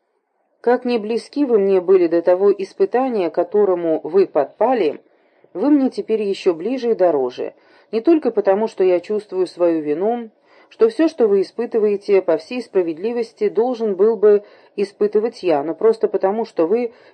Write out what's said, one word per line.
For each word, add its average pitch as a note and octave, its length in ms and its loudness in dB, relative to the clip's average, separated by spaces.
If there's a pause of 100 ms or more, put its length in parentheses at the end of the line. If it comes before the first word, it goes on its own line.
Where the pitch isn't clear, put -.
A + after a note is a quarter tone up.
(640)
как B3 240 0
не A#3+ 120 -2
близки A3 460 -4
вы A#3 140 2
мне G3 220 2
были F3+ 260 4
до E3+ 160 0
того F3+ 280 2
испытания, G3 760 -2
которому F3 760 0
вы F3+ 240 0
подпали, F3 760 -2 (500)
вы G3+ 160 -2
мне C4+ 220 2
теперь A3 320 -4
еще G3 320 -2
ближе A3+ 380 -4
и - 20 -2
дороже, D3 580 0 (400)
не A3 80 -4
только D#4 300 2
потому, G3+ 360 0
что - 160 -4
я F#3 160 4
чувствую F#3 480 -6
свою E3+ 360 0
вину, G#3 480 -4 (400)
что - 180 2
все, D4+ 180 0
что B3 220 0
вы G3 140 2
испытываете, G#3 800 0
по D#3+ 160 0
всей B3 240 -8
справедливости, G#3 880 -4
должен A3 440 -2
был G#3+ 220 2
бы G#3 280 4 (320)
испытывать G#3 680 -2
я, D#3 200 0
но D#3+ 120 -6
просто G#3+ 340 0
потому, G3+ 380 -2
что E3+ 200 -2
вы A#3 260 -2 (220)